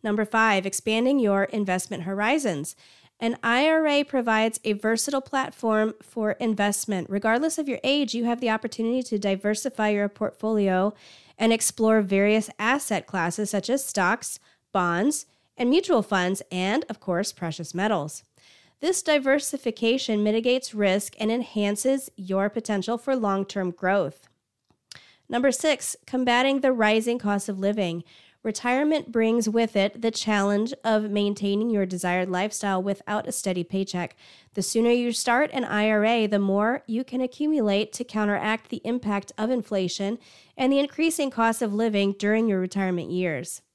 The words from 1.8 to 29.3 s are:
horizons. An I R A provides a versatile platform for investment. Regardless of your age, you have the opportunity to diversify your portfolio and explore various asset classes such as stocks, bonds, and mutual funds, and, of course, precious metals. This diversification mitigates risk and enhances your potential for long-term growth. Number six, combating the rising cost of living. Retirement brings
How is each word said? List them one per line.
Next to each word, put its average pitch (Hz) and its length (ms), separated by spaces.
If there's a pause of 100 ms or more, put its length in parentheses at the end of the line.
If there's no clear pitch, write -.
horizons. 196 720 (440)
An 233 220
I 247 260
R 320 200
A 285 160
provides 226 640
a 214 80
versatile 226 480
platform 220 800
for 214 320
investment. 208 760
Regardless 226 480
of 285 120
your - 120
age, 277 320
you 233 120
have 240 160
the 240 80
opportunity 226 540
to 208 160
diversify 208 680
your 202 200
portfolio 208 840 (440)
and 226 160
explore 220 480
various 208 560
asset 226 480
classes 185 440
such 196 200
as 269 160
stocks, - 540 (340)
bonds, 185 520 (300)
and 247 140
mutual 320 320
funds, 190 400 (100)
and, 190 380
of 214 100
course, 185 320
precious 165 420
metals. 180 500 (580)
This 349 220
diversification 262 1200
mitigates 233 500
risk 202 440
and 214 140
enhances 226 840
your 190 320
potential 214 480
for 269 180
long-term 196 560
growth. 185 560 (1000)
Number 247 220
six, - 440 (120)
combating 254 520
the 262 140
rising 226 460
cost 202 280
of 190 120
living. 190 440 (380)
Retirement 269 680
brings 226 380